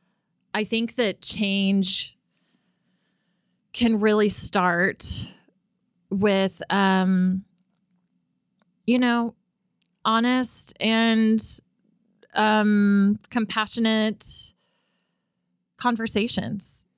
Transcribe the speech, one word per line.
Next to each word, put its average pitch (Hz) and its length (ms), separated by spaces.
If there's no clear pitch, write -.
I 214 100
think 226 300
that 214 280
change 196 960
can 226 260
really 214 300
start - 1080
with, 196 640
um, 190 720
you 247 120
know, 240 360
honest 247 800
and, 220 600
um, 208 840
compassionate 220 1300
conversations. 220 1080